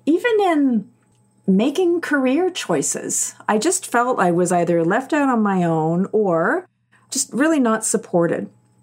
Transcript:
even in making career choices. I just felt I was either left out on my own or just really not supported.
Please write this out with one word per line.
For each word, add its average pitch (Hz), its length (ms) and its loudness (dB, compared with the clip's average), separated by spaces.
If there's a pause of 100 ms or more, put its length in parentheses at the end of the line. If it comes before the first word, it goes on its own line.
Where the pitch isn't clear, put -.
even 381 320 0
in 285 500 0 (560)
making 294 560 2
career 285 480 0
choices. - 840 -4 (120)
I 214 120 0
just 339 260 -2
felt 247 340 0
I 175 120 2
was 175 200 0
either 170 320 2
left 226 300 -2
out 285 160 2
on 226 140 2
my 190 200 2
own 165 480 0
or 208 560 0 (440)
just - 200 -6
really 302 280 0
not 220 260 0
supported. - 640 -2 (340)